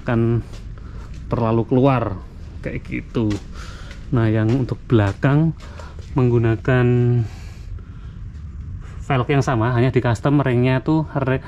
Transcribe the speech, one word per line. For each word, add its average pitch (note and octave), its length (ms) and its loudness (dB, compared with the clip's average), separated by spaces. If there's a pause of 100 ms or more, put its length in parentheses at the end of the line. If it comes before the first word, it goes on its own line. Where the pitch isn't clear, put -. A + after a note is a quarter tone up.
akan A#2 400 0 (880)
terlalu A2+ 340 2
keluar B2+ 540 2 (420)
kayak A#2+ 220 -8
gitu. A#2+ 480 -2 (800)
Nah, A2+ 160 2
yang A2 260 2
untuk B2+ 240 -2 (140)
belakang C3+ 640 4 (580)
menggunakan A#2+ 720 4 (2250)
velg B2+ 240 0
yang C#3 160 4
sama, A#2 320 2
hanya A#2+ 160 4
di B2 80 4
custom C#3 400 2
ringnya B2+ 400 4
tuh D#3 320 2
re-, C3+ 340 0